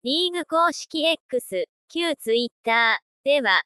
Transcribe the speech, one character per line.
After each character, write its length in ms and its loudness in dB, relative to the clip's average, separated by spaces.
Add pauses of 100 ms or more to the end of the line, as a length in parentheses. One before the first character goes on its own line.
リ 320 0
ー 20 -8
グ 100 -4
公 260 2
式 340 -6
X、 600 -2 (220)
旧 280 -2
Twitter 840 0 (240)
で 180 2
は 240 2